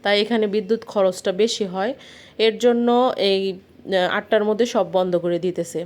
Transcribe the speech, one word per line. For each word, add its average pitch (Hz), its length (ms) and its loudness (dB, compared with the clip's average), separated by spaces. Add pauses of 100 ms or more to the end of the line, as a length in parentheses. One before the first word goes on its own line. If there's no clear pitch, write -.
তাই 202 200 2
এখানে 220 220 0 (100)
বিদ্যুৎ 220 260 -2 (120)
খরচটা 190 380 0
বেশি 208 420 0
হয়। 196 200 -2 (520)
এর 220 80 2 (100)
জন্য 240 240 4 (420)
এই, 196 120 2 (120)
আহ, 185 640 -2
আটটার 208 320 0
মধ্যে 214 160 2 (100)
সব 196 100 2 (120)
বন্ধ 185 160 0 (100)
করে 175 160 -2
দিতেছে। 175 460 -4